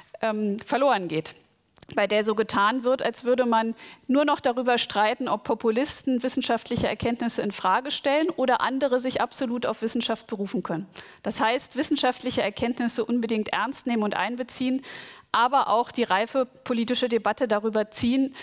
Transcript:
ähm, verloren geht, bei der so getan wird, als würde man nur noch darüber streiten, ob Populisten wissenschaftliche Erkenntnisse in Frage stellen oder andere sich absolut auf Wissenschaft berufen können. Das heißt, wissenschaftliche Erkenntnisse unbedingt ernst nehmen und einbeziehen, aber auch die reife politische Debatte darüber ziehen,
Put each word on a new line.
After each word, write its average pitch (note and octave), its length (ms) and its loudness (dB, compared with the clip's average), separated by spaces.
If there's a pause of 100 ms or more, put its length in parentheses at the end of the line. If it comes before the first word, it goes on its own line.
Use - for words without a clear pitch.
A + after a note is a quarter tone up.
(220)
ähm, G#3+ 380 0
verloren A#3+ 480 2
geht, D#3 280 -4 (600)
bei G#3 120 2
der G#3 160 2
so G#3+ 100 0
getan A3 500 2
wird, B3+ 200 2
als A#3 200 -4
würde B3 220 2
man A3+ 300 2 (320)
nur C#4+ 180 4
noch D4 140 2
darüber B3 380 2
streiten, A#3 500 0
ob - 160 -2
Populisten A#3 800 0
wissenschaftliche A#3+ 640 0
Erkenntnisse A#3 560 -2
in G#3 80 -2
Frage A#3 400 0
stellen D4+ 400 0
oder B3+ 300 2
andere C4 380 0
sich B3 220 -2
absolut A#3+ 440 -2
auf A3 180 -2
Wissenschaft A3+ 440 -4
berufen F#3+ 360 -4
können. E3+ 240 -6 (340)
Das - 180 -4
heißt, A#3 380 0
wissenschaftliche B3+ 640 0
Erkenntnisse A#3 640 -2
unbedingt A3+ 440 0
ernst A3 360 -4
nehmen A#3+ 180 0
und G#3 120 -2
einbeziehen, B3 640 -2 (500)
aber B3+ 360 4
auch A#3 240 2
die A#3+ 120 -2
reife A#3 420 0
politische A#3+ 640 -2
Debatte A3 380 0
darüber G#3+ 440 0
ziehen, C4 520 2